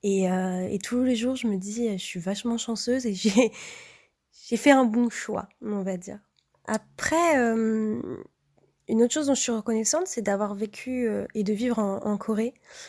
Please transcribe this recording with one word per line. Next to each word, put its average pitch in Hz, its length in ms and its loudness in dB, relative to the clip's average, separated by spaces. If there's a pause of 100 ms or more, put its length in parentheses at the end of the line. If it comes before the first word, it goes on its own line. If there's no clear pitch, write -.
Et, 190 300 2
euh, 185 400 -2
et 196 80 -2
tous 247 240 -2
les 254 120 2
jours, 247 200 0
je 247 100 -6
me 208 120 0
dis, 208 420 -2
je - 40 -10
suis - 160 -8
vachement 202 380 -4
chanceuse 240 480 -2
et 214 80 0
<laughs> - 0 -
j'ai, 208 380 4 (960)
j'ai 233 100 -2
fait 285 140 6
un 269 140 8
bon 233 260 2
choix, - 380 -6 (120)
on 208 220 -4
va 185 140 -4
dire. 180 200 -12 (480)
Après, 311 720 0
euh, 220 640 0 (880)
une 220 160 4
autre 240 100 2
chose 302 140 0
dont 277 80 4
je 240 60 -2
suis 247 100 -2
reconnaissante, 226 560 0
c'est - 140 -6
d'avoir 202 320 0
vécu, 226 540 -4
euh, 208 260 -2
et 214 100 0
de 208 100 2
vivre 226 260 0
en, 196 260 -2
en 208 120 0
Corée. 220 360 -2 (360)